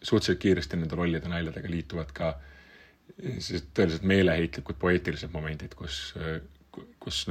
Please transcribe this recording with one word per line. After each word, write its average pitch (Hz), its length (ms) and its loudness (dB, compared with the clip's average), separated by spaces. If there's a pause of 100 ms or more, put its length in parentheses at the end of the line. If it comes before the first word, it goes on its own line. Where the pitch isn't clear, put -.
suhteliselt 104 420 2
kiiresti 90 340 4
nende 82 220 -2
lollide 85 320 0
naljadega 82 400 -6
liituvad 82 420 -6
ka 80 220 -2 (1040)
siis 87 240 -4 (100)
tõeliselt 85 340 4
meeleheitlikud 85 720 4
poeetilised 80 540 2
momendid, 78 460 -6
kus, - 320 -8 (880)
kus - 320 -4